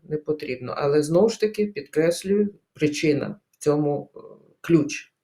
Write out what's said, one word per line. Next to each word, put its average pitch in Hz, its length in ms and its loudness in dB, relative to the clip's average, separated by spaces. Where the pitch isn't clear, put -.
не 151 80 -4
потрібно. 127 600 -6
Але, 143 260 2
знову 170 260 4
ж - 120 -4
таки, 214 260 0
підкреслюю, 190 840 0
причина 147 640 0
в - 140 -20
цьому, 147 520 0
е, - 20 -18
ключ - 520 0